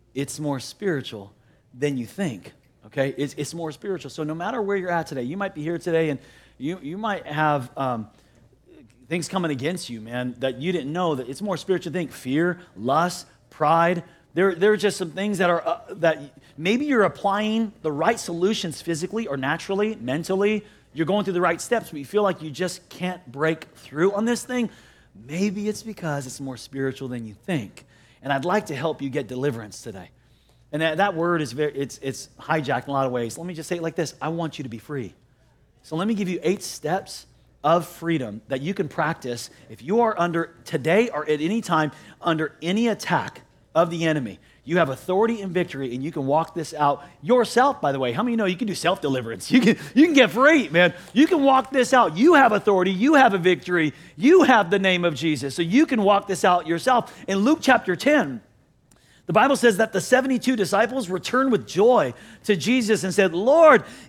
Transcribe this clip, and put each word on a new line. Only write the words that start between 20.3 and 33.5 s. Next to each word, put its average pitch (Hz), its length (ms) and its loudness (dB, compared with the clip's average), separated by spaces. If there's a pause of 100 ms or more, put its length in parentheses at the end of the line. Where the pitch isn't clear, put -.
You're 151 140 -4
going 196 180 0
through 190 100 -4
the 175 60 0
right 170 200 2
steps, 226 300 -4
but 156 80 -12
you 139 60 -10
feel 208 200 0
like 180 180 -2
you 156 80 -10
just 175 380 -8
can't 180 420 -8
break 160 340 -4 (120)
through 170 360 -2
on 202 120 -2
this 233 200 -2
thing. 247 260 -4 (560)
Maybe 196 420 -2
it's 208 160 -6
because 151 420 -6
it's - 140 -14
more 135 160 -10
spiritual 135 520 -6
than 120 180 -10
you 107 80 -16
think. 127 500 -8 (380)
And 139 100 -2
I'd 139 120 0
like 208 220 0
to 160 80 -8
help 147 260 -4
you 139 80 -6
get 135 200 -6
deliverance 123 540 -6
today. 92 280 -14 (600)
And 151 100 -4
that, 160 140 -2
that 196 180 2
word 170 260 0
is 127 120 -4
very, 143 240 -2
it's, 139 260 -6
it's 135 260 -8 (120)
hijacked 139 440 -2
in 143 60 -10
a - 20 -6
lot 139 140 0
of 123 60 -4
ways. 120 260 -4
Let 165 80 -12
me 180 80 -10